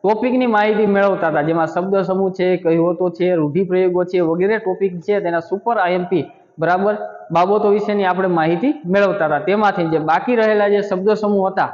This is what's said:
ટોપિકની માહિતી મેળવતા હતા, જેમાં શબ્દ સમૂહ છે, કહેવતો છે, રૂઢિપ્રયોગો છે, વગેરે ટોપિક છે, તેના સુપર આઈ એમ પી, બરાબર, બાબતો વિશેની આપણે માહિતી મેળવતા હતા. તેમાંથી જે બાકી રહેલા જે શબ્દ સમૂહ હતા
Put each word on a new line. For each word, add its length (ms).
ટોપિકની 440
માહિતી 400
મેળવતા 440
હતા, 120
જેમાં 240
શબ્દ 380
સમૂહ 260
છે, 160
કહેવતો 520
છે, 260
રૂઢિપ્રયોગો 680
છે, 160
વગેરે 380
ટોપિક 420
છે, 200
તેના 200
સુપર 360
આઈ 180
એમ 100
પી, 200
બરાબર, 380
બાબતો 400
વિશેની 320
આપણે 240
માહિતી 440
મેળવતા 420
હતા. 200
તેમાંથી 440
જે 80
બાકી 360
રહેલા 340
જે 140
શબ્દ 380
સમૂહ 280
હતા 240